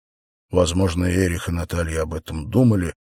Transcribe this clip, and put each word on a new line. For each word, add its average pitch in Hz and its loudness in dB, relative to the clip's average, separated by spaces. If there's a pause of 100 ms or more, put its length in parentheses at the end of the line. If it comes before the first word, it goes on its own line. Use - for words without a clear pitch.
(500)
Возможно, 90 2
Эрих 90 0
и 87 -4
Наталья 82 -4
об 78 -6
этом 78 -8
думали, 107 2 (140)